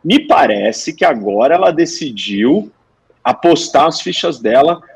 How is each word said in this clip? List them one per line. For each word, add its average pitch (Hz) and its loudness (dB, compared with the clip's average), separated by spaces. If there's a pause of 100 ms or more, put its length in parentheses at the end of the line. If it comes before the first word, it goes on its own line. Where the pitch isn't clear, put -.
Me 220 0
parece 110 0
que 185 -2
agora 117 0
ela 185 2
decidiu 143 -2 (520)
apostar 156 2
as 160 -4
fichas 170 -6
dela 139 2 (140)